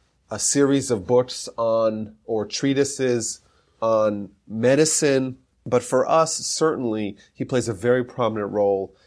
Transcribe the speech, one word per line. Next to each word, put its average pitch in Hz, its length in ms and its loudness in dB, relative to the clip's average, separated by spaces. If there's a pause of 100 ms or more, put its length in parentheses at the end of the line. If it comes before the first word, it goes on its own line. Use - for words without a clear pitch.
(320)
a 107 80 -6
series 139 500 2
of 101 160 -2
books 123 420 0 (100)
on, 113 580 -2 (100)
or 107 180 -2
treatises 131 960 -2 (420)
on 107 480 0 (160)
medicine. 131 880 2 (260)
But 123 200 0
for 127 260 0
us, 160 240 4
certainly, 110 840 -2 (180)
he 123 100 -6
plays 123 220 -2
a 117 60 -2
very 123 300 2
prominent 110 480 -4
role 101 440 0 (120)